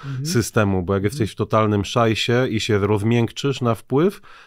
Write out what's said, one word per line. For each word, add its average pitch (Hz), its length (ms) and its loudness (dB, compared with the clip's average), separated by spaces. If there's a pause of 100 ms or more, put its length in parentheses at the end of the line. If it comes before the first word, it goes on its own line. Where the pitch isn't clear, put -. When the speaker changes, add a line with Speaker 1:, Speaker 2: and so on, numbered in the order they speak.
Speaker 1:
Mhm. 135 200 -8
Speaker 2:
systemu, 104 560 0
bo 95 120 -2
jak 98 100 0
Speaker 1:
Mhm. 104 80 -2
Speaker 2:
jesteś - 200 -4
w - 40 -20
totalnym 104 480 0
szajsie 120 680 0
i 110 100 -2
się 104 180 2
rozmiękczysz 113 840 0
na 117 140 2
wpływ, 151 460 0 (260)